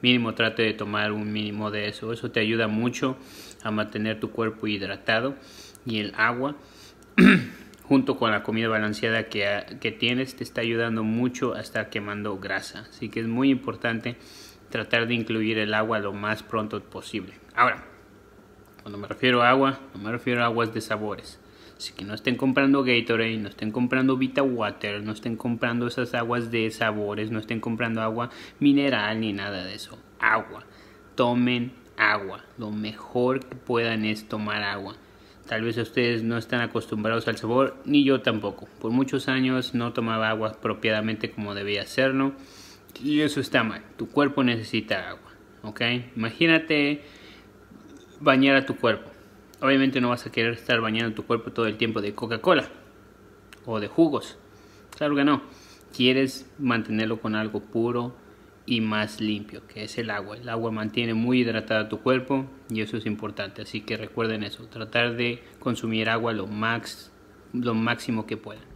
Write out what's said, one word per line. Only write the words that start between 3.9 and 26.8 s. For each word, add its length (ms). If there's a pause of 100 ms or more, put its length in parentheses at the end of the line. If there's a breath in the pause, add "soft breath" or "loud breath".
tu 120
cuerpo 360
hidratado 680 (500 loud breath)
y 140
el 180
agua 380 (640 loud breath)
<clears throat> 680
junto 340
con 140
la 120
comida 240
balanceada 560
que, 560
que 120
tienes 440
te 80
está 180
ayudando 420
mucho 500
a 80
estar 280
quemando 480
grasa. 520
Así 200
que 100
es 80
muy 220
importante 680 (520 loud breath)
tratar 380
de 60
incluir 440
el 160
agua 260
lo 140
más 300
pronto 380
posible. 520 (220)
Ahora, 280 (1000)
cuando 160
me 100
refiero 360
a 60
agua, 300 (140)
no 80
me 100
refiero 300
a 40
aguas 280
de 80
sabores. 580 (420 loud breath)
Así 120
que 120
no 80
estén 220
comprando 480
Gatorade, 540
no 120
estén 220
comprando 440
Vita 280
Water, 580
no 120
estén 220
comprando 520
esas 260
aguas 380
de 180
sabores, 640